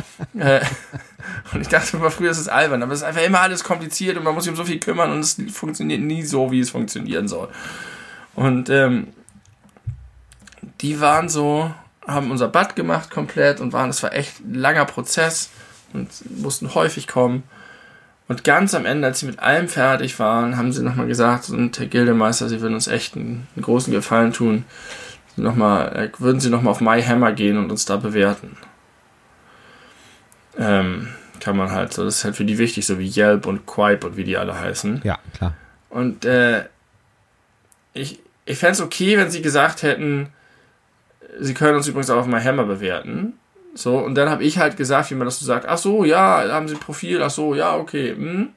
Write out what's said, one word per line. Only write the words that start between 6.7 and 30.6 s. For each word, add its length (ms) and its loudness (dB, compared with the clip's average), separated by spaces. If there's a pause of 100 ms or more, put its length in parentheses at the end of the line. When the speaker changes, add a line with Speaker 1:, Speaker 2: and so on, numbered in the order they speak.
Speaker 1:
soll. 220 -6 (840)
Und, 360 0
ähm, 380 4 (1700)
die 220 -2
waren 260 4
so, 420 0 (380)
haben 240 -2
unser 160 0
Bad 300 2
gemacht 340 -2
komplett 480 2
und 140 -6
waren, 160 0
es 140 -4
war 100 -2
echt 260 -6
ein 140 -10
langer 320 2
Prozess 640 -2 (420)
und 180 -8 (300)
mussten 360 -6
häufig 320 0
kommen. 360 2 (840)
Und 160 -4
ganz 280 4
am 120 -2
Ende, 220 0
als 120 -2
sie 60 -6
mit 140 -10
allem 280 2
fertig 500 0
waren, 380 2
haben 160 0
sie 120 -2
nochmal 240 -2
gesagt, 420 0
und 280 -2
Herr 100 -4
Gildemeister, 600 2
Sie 140 -4
würden 140 -2
uns 120 -2
echt 300 -4
einen, 380 -8
einen 80 -6
großen 280 2
Gefallen 400 2
tun, 320 0 (720)
nochmal, 800 2
äh, 60 -10
würden 180 4
Sie 100 0
nochmal 220 4
auf 80 0
My 220 4
Hammer 320 4
gehen 240 2
und 120 0
uns 140 -2
da 140 0
bewerten. 580 0 (2000)
Ähm, 500 0 (320)